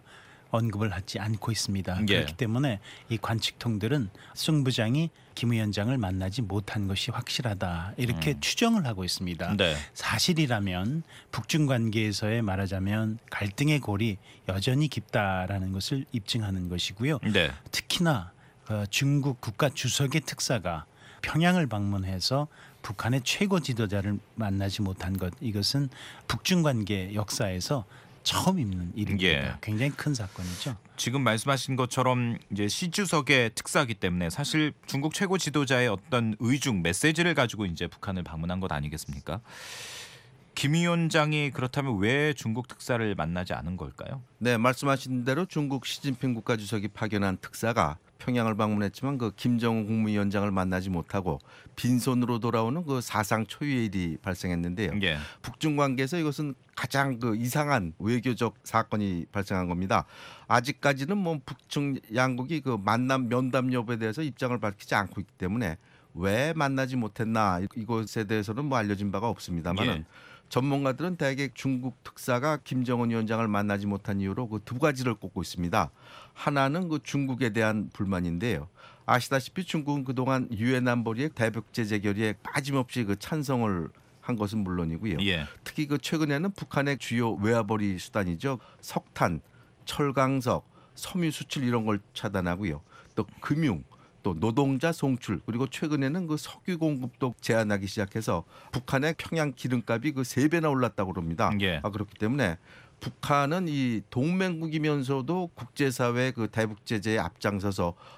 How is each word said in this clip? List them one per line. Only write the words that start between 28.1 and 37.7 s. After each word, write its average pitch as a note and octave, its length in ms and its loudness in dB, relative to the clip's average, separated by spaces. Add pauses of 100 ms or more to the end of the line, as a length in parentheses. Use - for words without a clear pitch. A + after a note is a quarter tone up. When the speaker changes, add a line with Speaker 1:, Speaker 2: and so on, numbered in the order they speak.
Speaker 1:
처음 E3+ 360 2
있는 F#2 360 -2
일입니다. G2+ 320 0
Speaker 2:
예. C#2 360 2
Speaker 1:
굉장히 G#2+ 300 0
큰 D3 220 -2
사건이죠. G2 600 -6 (200)
Speaker 2:
지금 C3 260 0
말씀하신 C3 540 2
것처럼 B2 600 2 (160)
이제 G#2 160 0
시 F3+ 220 -2
주석의 C#3+ 640 4
특사이기 C3 400 0
때문에 F2+ 340 0
사실 C#3+ 440 0 (140)
중국 C#3+ 280 -2
최고 F#3+ 240 0
지도자의 C3 500 2
어떤 A2 500 0
의중, B2 440 2
메시지를 D#3 520 2
가지고 A#2 300 0
이제 F2 220 -4